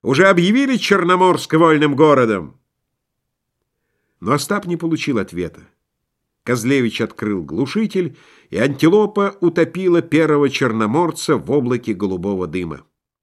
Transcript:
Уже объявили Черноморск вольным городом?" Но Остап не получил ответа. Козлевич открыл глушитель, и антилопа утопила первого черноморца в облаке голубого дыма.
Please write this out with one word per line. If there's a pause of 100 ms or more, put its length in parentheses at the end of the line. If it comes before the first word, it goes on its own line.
Уже
объявили
Черноморск
вольным
городом?" (1600)
Но
Остап
не
получил
ответа. (840)
Козлевич
открыл
глушитель, (360)
и
антилопа
утопила
первого
черноморца
в
облаке
голубого
дыма. (380)